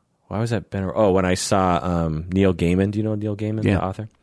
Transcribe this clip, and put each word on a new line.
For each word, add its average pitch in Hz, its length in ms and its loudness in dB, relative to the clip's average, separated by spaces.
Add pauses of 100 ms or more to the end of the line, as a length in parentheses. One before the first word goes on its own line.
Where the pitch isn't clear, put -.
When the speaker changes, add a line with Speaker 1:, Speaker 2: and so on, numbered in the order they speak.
(280)
Speaker 1:
Why 95 120 -6
was 117 100 -2
that 104 200 -4
Ben 98 140 -4
Arroyo? 101 240 2
Oh, - 40 6
when 92 120 4
I 90 100 2
saw, 92 480 2
um, 82 500 -2
Neil 95 220 4
Gaiman. 90 380 2
Do 101 60 -4
you 107 60 -2
know 107 100 -2
Neil 104 220 -4
Gaiman, 107 280 -4
Speaker 2:
Yeah. 104 140 2
Speaker 1:
the - 60 -2
author? 101 240 -8 (140)